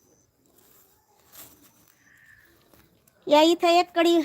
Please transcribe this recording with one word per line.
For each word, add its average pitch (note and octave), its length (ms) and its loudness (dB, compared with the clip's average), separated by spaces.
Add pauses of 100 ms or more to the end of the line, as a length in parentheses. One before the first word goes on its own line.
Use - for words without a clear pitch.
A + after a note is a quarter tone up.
(3250)
या D4 160 2
इथं E4+ 260 0
एक F4 280 -2
कडी E4+ 280 0